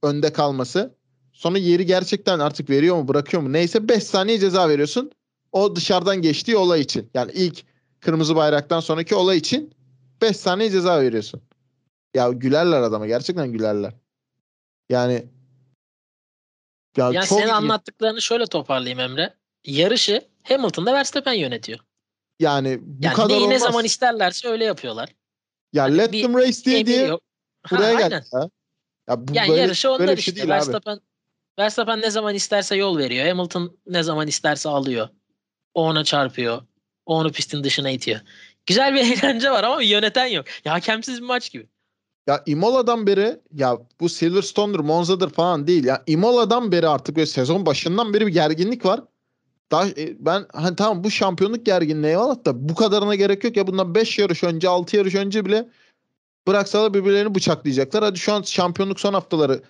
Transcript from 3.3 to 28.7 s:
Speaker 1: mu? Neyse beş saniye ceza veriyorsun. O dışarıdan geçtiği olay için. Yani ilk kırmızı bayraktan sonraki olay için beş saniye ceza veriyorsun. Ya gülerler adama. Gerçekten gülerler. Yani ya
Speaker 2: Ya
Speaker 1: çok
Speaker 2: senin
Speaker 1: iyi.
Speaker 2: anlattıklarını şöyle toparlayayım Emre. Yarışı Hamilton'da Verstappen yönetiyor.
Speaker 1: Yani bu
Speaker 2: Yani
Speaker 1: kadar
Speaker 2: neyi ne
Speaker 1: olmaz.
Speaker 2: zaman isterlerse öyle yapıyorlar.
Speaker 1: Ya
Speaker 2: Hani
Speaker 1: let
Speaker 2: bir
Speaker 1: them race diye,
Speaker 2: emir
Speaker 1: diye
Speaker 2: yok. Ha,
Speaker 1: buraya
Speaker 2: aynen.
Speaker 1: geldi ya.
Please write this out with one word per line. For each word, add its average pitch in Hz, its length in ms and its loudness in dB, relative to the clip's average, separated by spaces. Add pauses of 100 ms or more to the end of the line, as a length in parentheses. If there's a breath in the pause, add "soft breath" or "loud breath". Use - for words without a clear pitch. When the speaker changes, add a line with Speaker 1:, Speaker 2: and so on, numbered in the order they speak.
Speaker 1:
mu? 135 100 -4
Neyse 175 360 0
beş 214 140 4
saniye 208 360 0
ceza 185 300 4
veriyorsun. 151 420 0 (400)
O 196 240 0
dışarıdan 180 460 0
geçtiği 165 360 0
olay 175 240 2
için. 113 320 -6
Yani 123 200 -4
ilk 175 300 -2 (360)
kırmızı 160 360 0
bayraktan 151 440 2
sonraki 165 360 -2
olay 185 220 2
için 247 360 -4 (480)
beş 220 160 0
saniye 196 320 0
ceza 180 320 2
veriyorsun. 117 400 -2 (720)
Ya 123 140 2
gülerler 135 520 2
adama. 107 260 -2
Gerçekten 131 440 -4
gülerler. 107 420 -2 (960)
Yani 123 360 0 (1700)
ya 127 140 2
Speaker 2:
Ya 180 100 0
Speaker 1:
çok 190 180 2
Speaker 2:
senin 214 120 2
Speaker 1:
iyi. - 20 2
Speaker 2:
anlattıklarını 220 680 -2
şöyle 233 240 0
toparlayayım 127 540 -4
Emre. 131 340 -4 (320)
Yarışı 202 560 0 (220)
Hamilton'da 240 500 0
Verstappen 277 400 -2
yönetiyor. 120 460 -6 (600)
Speaker 1:
Yani 139 420 0
bu 139 240 -8
Speaker 2:
Yani 127 80 2
Speaker 1:
kadar 214 160 2
Speaker 2:
neyi 208 120 4
ne - 40 2
Speaker 1:
olmaz. 254 160 2
Speaker 2:
zaman 233 240 0
isterlerse 226 640 -2
öyle 226 180 -2
yapıyorlar. 127 440 -6 (640)
Speaker 1:
Ya 147 100 2
Speaker 2:
Hani 143 140 4
Speaker 1:
let 220 140 2
Speaker 2:
bir 214 100 -2
Speaker 1:
them 240 160 2
race 254 260 2
diye, 254 120 4
Speaker 2:
emir 220 100 2
Speaker 1:
diye 254 200 2
Speaker 2:
yok. 165 160 -2 (420)
Ha, 180 120 -4
Speaker 1:
buraya 220 200 4
Speaker 2:
aynen. 208 140 4
Speaker 1:
geldi 151 240 -6
ya. 143 160 -2 (600)